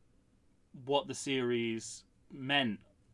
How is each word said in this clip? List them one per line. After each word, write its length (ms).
what 220
the 60
series 880
meant. 460